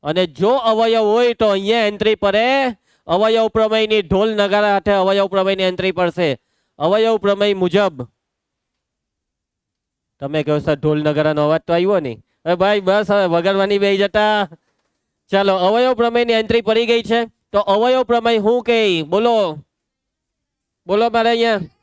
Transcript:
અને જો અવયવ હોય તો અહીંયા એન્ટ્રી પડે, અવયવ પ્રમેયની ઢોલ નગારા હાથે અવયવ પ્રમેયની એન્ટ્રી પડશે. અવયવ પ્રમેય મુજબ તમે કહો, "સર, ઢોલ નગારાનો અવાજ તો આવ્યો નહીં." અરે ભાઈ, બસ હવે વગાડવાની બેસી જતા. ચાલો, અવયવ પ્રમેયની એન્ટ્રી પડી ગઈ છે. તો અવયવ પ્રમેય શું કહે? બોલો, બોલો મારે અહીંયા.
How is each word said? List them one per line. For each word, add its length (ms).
અને 240
જો 220
અવયવ 520
હોય 320
તો 160
અહીંયા 380
એન્ટ્રી 280
પડે, 640
અવયવ 400
પ્રમેયની 540
ઢોલ 340
નગારા 380
હાથે 180
અવયવ 360
પ્રમેયની 360
એન્ટ્રી 280
પડશે. 480
અવયવ 400
પ્રમેય 360
મુજબ 540
તમે 240
કહો, 160
"સર, 160
ઢોલ 280
નગારાનો 420
અવાજ 160
તો 120
આવ્યો 260
નહીં." 260
અરે 100
ભાઈ, 240
બસ 320
હવે 140
વગાડવાની 540
બેસી 180
જતા. 520
ચાલો, 240
અવયવ 380
પ્રમેયની 400
એન્ટ્રી 280
પડી 240
ગઈ 180
છે. 220
તો 340
અવયવ 440
પ્રમેય 360
શું 240
કહે? 380
બોલો, 560
બોલો 220
મારે 200
અહીંયા. 300